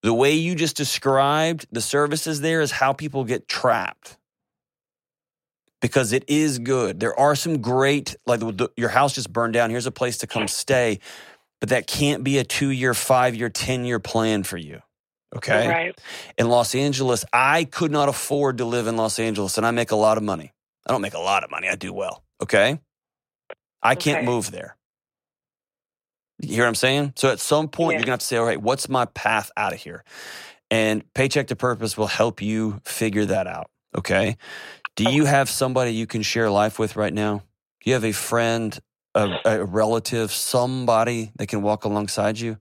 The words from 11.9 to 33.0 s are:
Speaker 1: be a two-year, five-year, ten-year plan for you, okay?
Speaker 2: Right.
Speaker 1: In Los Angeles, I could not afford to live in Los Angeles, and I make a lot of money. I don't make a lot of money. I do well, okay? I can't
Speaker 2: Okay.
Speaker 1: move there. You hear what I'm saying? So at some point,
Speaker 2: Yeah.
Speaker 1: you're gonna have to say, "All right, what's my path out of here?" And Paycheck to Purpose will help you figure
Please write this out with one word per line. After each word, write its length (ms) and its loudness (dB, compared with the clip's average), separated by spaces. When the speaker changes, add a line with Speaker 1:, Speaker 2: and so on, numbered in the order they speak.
Speaker 1:
be 140 2
a 60 2
two-year, 480 0
five-year, 560 2
ten-year 520 -2
plan 420 0
for 140 -6
you, 240 -12
okay? 320 2
Speaker 2:
Right. 300 -2
Speaker 1:
In 120 0
Los 260 4
Angeles, 580 0
I 320 4
could 280 -2
not 160 4
afford 500 0
to 60 -2
live 240 0
in 80 -2
Los 240 0
Angeles, 380 -2
and 60 0
I 60 4
make 220 0
a 40 2
lot 220 6
of 60 -4
money. 280 -6
I 80 -4
don't 100 0
make 120 -8
a 60 -6
lot 240 0
of 80 -12
money. 160 -6
I 80 -2
do 160 -8
well, 320 -8
okay? 380 4
I 140 4
can't 240 0
Speaker 2:
Okay. 80 -2
Speaker 1:
move 240 -2
there. 260 -14
You 140 -8
hear 100 4
what 40 4
I'm 60 0
saying? 420 0
So 140 2
at 80 -2
some 300 2
point, 260 0
Speaker 2:
Yeah. 40 -2
Speaker 1:
you're 80 0
gonna 80 0
have 60 -4
to 60 -6
say, 120 -2
"All 60 2
right, 160 0
what's 280 0
my 160 2
path 520 -2
out 160 -2
of 80 -10
here?" 220 -16
And 340 2
Paycheck 340 2
to 80 -4
Purpose 400 -2
will 120 0
help 340 0
you 420 -2
figure 420 0